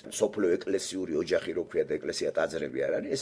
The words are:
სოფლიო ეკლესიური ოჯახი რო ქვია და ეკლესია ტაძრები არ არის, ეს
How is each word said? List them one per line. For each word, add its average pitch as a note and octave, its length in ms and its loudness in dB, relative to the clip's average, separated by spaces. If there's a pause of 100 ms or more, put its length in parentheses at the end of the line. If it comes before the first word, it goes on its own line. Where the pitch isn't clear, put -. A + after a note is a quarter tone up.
სოფლიო G#2 480 2
ეკლესიური F#2 560 -2
ოჯახი E2+ 400 2
რო E2+ 160 0
ქვია D#2 160 2
და D2+ 80 -2
ეკლესია D#2 400 -2
ტაძრები D2 480 0
არ C#2+ 160 2
არის, - 160 -2
ეს - 80 -2